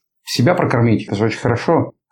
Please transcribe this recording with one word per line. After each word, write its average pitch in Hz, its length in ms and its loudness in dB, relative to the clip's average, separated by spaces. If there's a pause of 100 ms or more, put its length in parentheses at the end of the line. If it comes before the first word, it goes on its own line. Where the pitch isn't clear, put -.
(240)
себя 135 300 2
прокормить, 120 540 0
это 104 80 -4
же 101 100 0
очень 107 140 -6
хорошо. 127 500 0 (220)